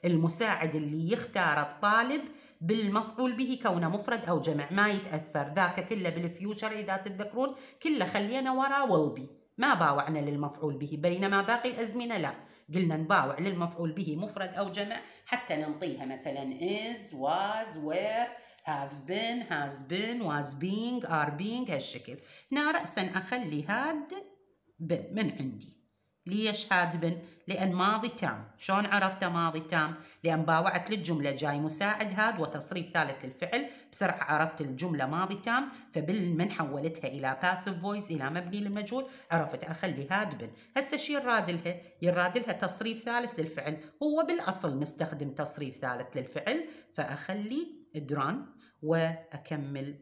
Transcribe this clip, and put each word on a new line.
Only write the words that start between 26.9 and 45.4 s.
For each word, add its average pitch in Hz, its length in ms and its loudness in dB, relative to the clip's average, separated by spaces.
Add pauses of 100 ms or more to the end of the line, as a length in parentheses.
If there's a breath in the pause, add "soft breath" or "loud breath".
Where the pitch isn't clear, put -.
been؟ 170 160 0 (300 loud breath)
لأن 185 260 2
ماضي 208 340 2
تام. 110 360 -2 (140)
شلون 202 280 2
عرفت 190 380 2
ماضي 170 360 2
تام؟ 160 360 2 (280 loud breath)
لأن 160 180 4
باوعت 170 480 4
للجملة 160 420 0
جاي 143 280 0
مساعد 202 540 0
had 214 260 2
وتصريف 160 520 -4
ثالث 143 340 0
للفعل، 233 440 -2 (220 loud breath)
بسرعة 170 320 0
عرفت 156 380 2
الجملة 139 440 0
ماضي 185 300 0
تام، 247 340 0 (240 loud breath)
فبال-، 175 440 0
من 196 140 2
حولتها 143 560 -4
إلى 131 340 -2
passive 180 420 0
voice، 202 280 -4
إلى 139 180 -2
مبني 175 300 -4
للمجهول، 208 460 -4 (260 loud breath)
عرفت 160 320 0
أخلي 156 440 -4
had 190 340 0
been. - 360 -8
هسه 277 200 -2
شي - 160 -2
يراد 233 380 2
لها؟ 175 300 -2 (200 loud breath)
يراد 180 360 4
لها 233 140 0
تصريف 214 520 -2
ثالث 233 360 -2
للفعل، 156 380 -4 (260 loud breath)
هو 302 240 4
بالأصل 190 520 0
مستخدم 147 520 -4
تصريف 143 460 -6